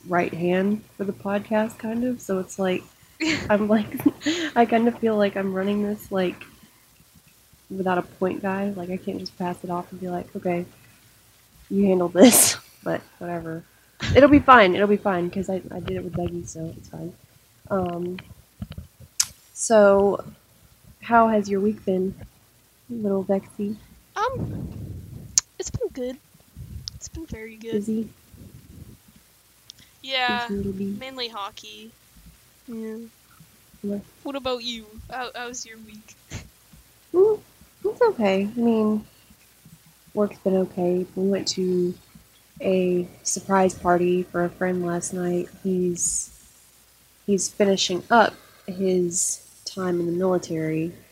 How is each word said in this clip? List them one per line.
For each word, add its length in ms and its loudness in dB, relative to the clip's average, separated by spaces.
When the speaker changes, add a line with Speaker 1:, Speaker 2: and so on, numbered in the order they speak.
Speaker 1:
right 240 0
hand 500 0
for 80 -6
the 80 -4
podcast, 640 -4
kind 260 -4
of. 160 -4
So 200 -4
it's 180 -10
like, 240 0
Speaker 2:
<laughs> 340 -4
Speaker 1:
I'm 180 4
like, 180 2
<laughs> 300 -2
I 100 6
kind 220 2
of 100 -2
feel 180 2
like 200 2
I'm 180 -2
running 300 0
this, 260 -6
like, 320 -2
without 280 0
a 40 0
point 400 -4
guy. 280 -2
Like, 200 -8
I 60 -4
can't 240 -6
just 180 -12
pass 240 -4
it 80 -10
off 220 -6
and 80 -14
be 80 -8
like, 280 -8
"Okay, 280 -2
you 160 4
handle 220 4
this." 520 8
<laughs> 60 -20
But 160 -4
whatever. 460 -8
It'll 140 10
be 120 8
fine. 340 8
It'll 120 4
be 120 4
fine, 320 0
'cause 180 -6
I, 140 -4
I 60 -8
did 160 -6
it 80 -8
with 100 -10
Becky, 300 -4
so 320 -12
it's 140 -20
fine. 240 -12
Um, 480 -4
so, 680 4
how 280 4
has 200 2
your 120 0
week 260 -2
been, 280 0
little 320 -2
Vexy? 540 -4
Speaker 2:
Um, 520 -6
it's 120 -10
been 240 -6
good. 240 -8
It's 120 -18
been 160 -14
very 320 -14
good. 160 -12
Speaker 1:
Busy? 380 -4
Speaker 2:
Yeah, 460 -2
Speaker 1:
Busy 100 -6
little 140 -4
bee? 280 -6
Speaker 2:
mainly 280 -10
hockey. 600 -14
Yeah. 280 -10
Speaker 1:
Yeah. 160 -6
Speaker 2:
What 120 -8
about 260 -6
you? 220 -10
How, 240 -8
how's 300 -12
your 140 -20
week? 360 -20
Speaker 1:
Mm, 260 4
it's 200 -2
okay. 400 2
I 60 -4
mean, 460 2
work's 280 -2
been 160 0
okay. 500 0
We 120 0
went 200 -2
to 460 0
a 440 0
surprise 500 0
party 480 2
for 220 -2
a 40 -2
friend 380 -2
last 260 -4
night. 360 -4
He's, 640 -2
he's 220 0
finishing 520 0
up 220 6
his 760 -2
time 340 -4
in 80 -2
the 60 -2
military 800 -2